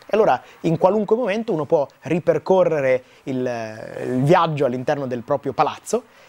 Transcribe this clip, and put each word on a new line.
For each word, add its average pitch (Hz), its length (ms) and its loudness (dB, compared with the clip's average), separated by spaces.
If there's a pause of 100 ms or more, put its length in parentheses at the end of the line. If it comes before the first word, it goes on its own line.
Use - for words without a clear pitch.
E - 80 -12
allora 202 300 4 (200)
in 165 160 0
qualunque 208 400 2
momento 220 380 -4
uno 151 100 -4
può 147 220 0 (160)
ripercorrere 151 1000 2 (200)
il, 135 140 -6 (680)
il 127 160 0
viaggio 156 440 4
all'interno 127 400 -2
del 123 160 -6
proprio 135 320 -4
palazzo 156 500 -2 (240)